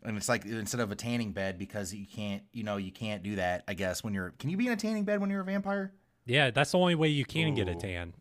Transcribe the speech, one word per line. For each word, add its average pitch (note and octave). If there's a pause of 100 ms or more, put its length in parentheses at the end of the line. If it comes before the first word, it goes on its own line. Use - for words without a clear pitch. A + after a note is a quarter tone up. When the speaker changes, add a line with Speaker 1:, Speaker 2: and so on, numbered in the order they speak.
Speaker 1:
And G#2+
it's G2
like, A2
instead A2+
of G#2
a -
tanning A#2
bed, F#2+
because G2
you G2+
can't, G2+
you A#2
know, G#2
you F#2+
can't G#2
do G#2
that, F2+
I G#2
guess, F2+
when G#2
you're, F#2
can C#3
you F#3
be A#3+
in A#3+
a A3+
tanning G#3+
bed G3+
when G3
you're G3
a F#3
vampire? G3 (340)
Speaker 2:
Yeah, C3
that's C3+
the F#3
only F3+
way D#3+
you C#3+
can D#3
get G2+
a F2+
Speaker 3:
Ooh. E2+
Speaker 2:
tan, F2